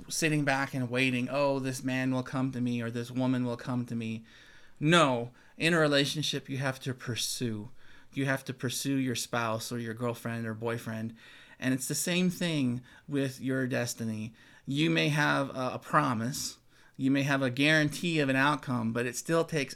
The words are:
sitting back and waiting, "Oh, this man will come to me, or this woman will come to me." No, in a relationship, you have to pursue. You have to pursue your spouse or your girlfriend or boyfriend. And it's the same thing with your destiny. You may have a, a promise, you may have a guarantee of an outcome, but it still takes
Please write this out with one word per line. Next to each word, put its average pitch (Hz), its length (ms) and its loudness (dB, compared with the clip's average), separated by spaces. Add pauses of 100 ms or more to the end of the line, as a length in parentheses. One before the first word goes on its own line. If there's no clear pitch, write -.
sitting 151 360 2
back 135 300 0
and 127 160 -2
waiting, 127 400 2
"Oh, 139 300 2
this 131 240 -4
man 131 280 0
will 127 120 0
come 131 260 -2
to 123 100 -4
me, 120 220 0
or 117 80 -4
this 120 200 -4
woman 127 340 2
will 120 120 -2
come 123 300 -2
to 120 80 -6
me." 113 300 -4 (560)
No, 139 500 4 (260)
in 165 180 4
a 165 40 6
relationship, 143 720 2
you 131 100 -4
have 131 220 -2
to 131 140 -4
pursue. 113 720 -4 (440)
You 135 140 -2
have 135 200 -2
to 127 80 -6
pursue 135 420 -2
your 131 180 0
spouse 113 560 -2
or 120 80 -4
your 113 160 -6
girlfriend 117 520 -4
or 110 80 -6
boyfriend. 113 600 -4 (460)
And 131 140 0
it's 127 120 -4
the - 80 -4
same 180 360 2
thing 143 500 0 (280)
with 139 320 -2
your 131 260 0
destiny. 117 640 -4 (340)
You 156 240 2
may 160 200 2
have 147 400 2
a, 127 240 -4
a 120 40 -6
promise, 139 800 0 (400)
you 135 140 2
may 139 120 4
have 139 200 2
a 131 80 2
guarantee 151 680 2
of 139 100 4
an 135 80 2
outcome, 135 560 2
but 120 140 0
it 120 100 -4
still 165 280 2
takes 143 320 -4